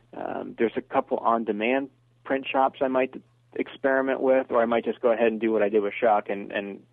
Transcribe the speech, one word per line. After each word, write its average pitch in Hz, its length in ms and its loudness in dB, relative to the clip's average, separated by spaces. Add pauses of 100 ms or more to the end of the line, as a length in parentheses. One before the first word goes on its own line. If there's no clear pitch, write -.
(160)
um, 95 420 -8
there's 113 180 0
a 123 60 -4
couple - 360 -2
on-demand 117 720 0 (360)
print 135 260 -4
shops - 320 0
I 135 60 2
might 131 260 0 (440)
experiment 135 600 -2
with, 131 300 4
or 123 100 4
I 117 60 2
might 117 180 0
just 113 160 -4
go 120 120 4
ahead 113 160 4
and 110 120 0
do 113 100 0
what 110 120 2
I 104 80 2
did 107 120 4
with 101 160 -4
Shuck 104 300 2
and, 101 240 -8
and 101 280 -8 (120)